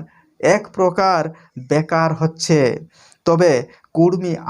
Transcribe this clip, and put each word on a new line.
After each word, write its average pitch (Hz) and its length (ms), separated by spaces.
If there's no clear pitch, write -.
এক 196 220
প্রকার 185 440
বেকার 160 400
হচ্ছে। 160 380
তবে 170 260
কুর্মী 175 380